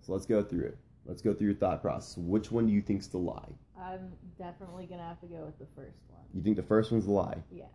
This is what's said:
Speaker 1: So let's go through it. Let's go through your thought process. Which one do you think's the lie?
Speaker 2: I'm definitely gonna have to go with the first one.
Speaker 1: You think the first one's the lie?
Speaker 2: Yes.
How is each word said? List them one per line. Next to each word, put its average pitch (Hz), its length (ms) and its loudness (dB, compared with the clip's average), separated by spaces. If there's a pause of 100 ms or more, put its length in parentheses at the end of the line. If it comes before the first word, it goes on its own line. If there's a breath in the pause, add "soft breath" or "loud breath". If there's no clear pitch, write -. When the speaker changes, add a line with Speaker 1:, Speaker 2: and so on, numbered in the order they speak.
Speaker 1:
So - 100 -8
let's 98 140 -2
go 104 180 4
through 82 220 -2
it. - 120 -6 (280)
Let's - 160 -12
go 104 120 2
through 107 140 2
your 101 80 4
thought 92 260 0
process. - 360 -4
Which 92 340 0
one 117 160 4
do 107 60 6
you 101 80 6
think's 98 260 -2
the - 100 -4
lie? - 360 -4 (260)
Speaker 2:
I'm 185 320 -10 (260)
definitely 180 480 -14
gonna 175 220 -12
have 170 140 -14
to 175 60 -16
go 165 180 -12
with 156 140 -14
the - 60 -16 (100)
first - 220 -18 (120)
one. - 120 -20 (120)
Speaker 1:
You 98 80 -4
think 104 160 6
the 92 60 0
first 107 280 6
one's 110 140 4
the 101 60 2
lie? 92 300 2 (100)
Speaker 2:
Yes. - 240 -16